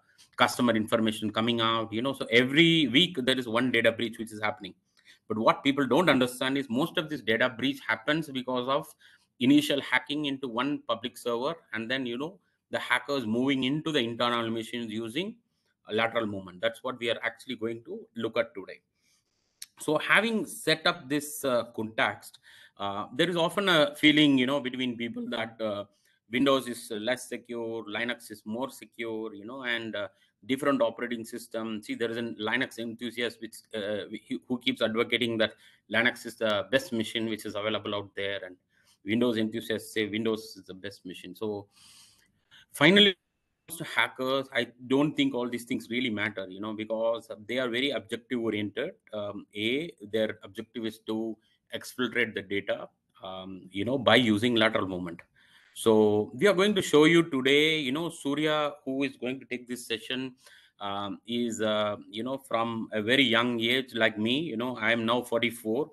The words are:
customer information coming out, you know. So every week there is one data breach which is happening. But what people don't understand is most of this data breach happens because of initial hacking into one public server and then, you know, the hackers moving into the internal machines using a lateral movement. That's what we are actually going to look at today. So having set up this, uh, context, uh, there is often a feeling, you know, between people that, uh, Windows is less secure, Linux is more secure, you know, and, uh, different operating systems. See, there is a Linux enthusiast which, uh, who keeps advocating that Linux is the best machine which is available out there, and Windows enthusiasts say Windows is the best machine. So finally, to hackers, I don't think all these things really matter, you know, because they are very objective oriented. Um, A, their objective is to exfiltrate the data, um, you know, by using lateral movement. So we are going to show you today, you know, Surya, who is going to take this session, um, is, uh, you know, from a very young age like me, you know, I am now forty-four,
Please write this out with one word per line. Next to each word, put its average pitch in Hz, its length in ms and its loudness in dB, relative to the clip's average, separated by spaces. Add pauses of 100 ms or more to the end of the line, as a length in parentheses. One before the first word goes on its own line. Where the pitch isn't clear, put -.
(360)
customer 123 380 4
information 110 560 0
coming 113 300 0
out, 113 320 0
you 107 80 -2
know. 135 140 -2
So 131 160 -8
every 143 580 6
week 165 300 4
there 127 200 2
is 123 80 -4
one 120 240 2
data 117 220 4
breach 113 240 -4
which 110 160 -10
is 107 80 -12
happening. 107 320 -6 (560)
But 107 80 -4
what 127 260 4
people 139 240 2
don't 151 220 4
understand 131 480 2
is 139 140 -4
most 135 260 -2
of 156 140 -4
this 143 100 -8
data 117 300 2
breach 131 360 -2
happens 151 440 0
because 127 380 -4
of 147 180 0 (520)
initial 139 440 4
hacking 147 420 -2
into 139 240 -4
one 135 400 -2
public 117 300 -4
server 123 380 -2 (180)
and 113 160 -4
then, 131 160 -2
you 120 100 -6
know, 156 220 -8 (320)
the 117 80 -2
hackers 127 480 -2
moving 127 380 2
into 151 280 0
the 147 80 2
internal 117 480 0
machines 113 420 -6
using 117 460 -6 (520)
a 98 40 -12
lateral 113 320 0
movement. 95 380 -8
That's 113 200 -2
what 127 160 -6
we 117 120 -2
are 110 120 -2
actually 120 340 -6
going 117 280 -6
to 226 160 -12 (160)
look 113 220 -4
at - 160 -2
today. 87 260 -14 (960)
So 151 200 0
having 202 480 2
set - 400 0
up 175 200 -2
this, 147 380 -4
uh, 120 200 2
context, 110 760 -4 (400)
uh, 101 360 -6
there 165 140 2
is 180 80 -2
often 175 340 0
a 151 240 4
feeling, 151 420 6
you 127 100 4
know, 143 140 0
between 123 360 -4
people 117 340 -6
that, 117 300 -6
uh, 101 240 -4 (460)
Windows 131 380 2
is 117 220 -10
less 117 380 -4
secure, 113 560 -8
Linux 117 460 -6
is 104 140 -16
more 120 260 -6
secure, 110 640 -10
you 101 120 -14
know, 131 180 -12
and, 117 320 -4
uh, 101 120 -6 (380)
different 135 340 0
operating 117 440 -2
systems. 113 640 -8
See, 135 80 -6
there 117 160 -2
is 113 60 -6
a 120 60 -4
Linux 117 560 -2
enthusiast 117 640 -6
which, 113 160 -12 (180)
uh, 101 300 -2 (440)
who 123 100 -2
keeps 127 240 0
advocating 117 560 2
that 110 140 2 (400)
Linux 117 340 2
is 113 100 -10
the 104 340 0
best 131 220 2
machine 113 360 -2
which 107 180 -6
is 101 80 -8
available 104 400 -2
out 101 200 -6
there, 98 300 -4
and 90 120 -14 (480)
Windows 113 340 2
enthusiasts 110 540 -4
say 110 140 0
Windows 110 500 -4
is 95 80 -20
the 92 100 -16
best 95 320 -14
machine. 90 280 -14
So 101 320 -8 (1080)
finally, 196 420 6 (640)
to 165 60 -10
hackers, 131 720 -2
I 120 140 0 (180)
don't 139 300 2
think 135 180 2
all 123 140 -2
these 120 160 -6
things 113 260 -6
really 123 200 -2
matter, 104 380 -4
you 95 120 -12
know, 110 140 -6
because 110 540 -4 (200)
they 135 100 -4
are 127 100 -2
very 127 220 0
objective 117 480 -6
oriented. 110 540 -2 (200)
Um, 101 340 -8 (100)
A, 131 340 -2 (220)
their 107 320 -2
objective 110 420 -10
is 107 200 -10
to 110 300 -4 (380)
exfiltrate 117 580 -2
the 101 100 -6
data, 98 460 -4 (360)
um, 92 480 -12
you 98 120 -4
know, 131 140 -2
by 107 160 6
using 117 400 4
lateral 110 320 4
movement. 90 340 -6 (540)
So 107 600 4
we 143 120 2
are 196 80 6
going 196 220 4
to 190 40 2
show 151 260 8
you 165 220 6
today, 143 520 4
you 127 100 -2
know, 160 180 -2
Surya, 151 640 -2 (100)
who 135 180 -2
is 135 140 -2
going 127 240 -6
to 120 60 -20
take 120 220 -8
this 120 160 -8
session, 127 520 -6 (440)
um, 101 460 -6
is, 117 340 -2
uh, 107 360 0 (120)
you 107 140 -8
know, 135 160 -4
from 117 540 -2
a 107 100 -2
very 131 220 4
young 117 340 4
age 123 360 0
like 110 220 2
me, 120 220 2
you 151 180 -4
know, 123 200 -4
I 110 160 2
am 117 120 0
now 120 180 2
forty-four, 117 720 -2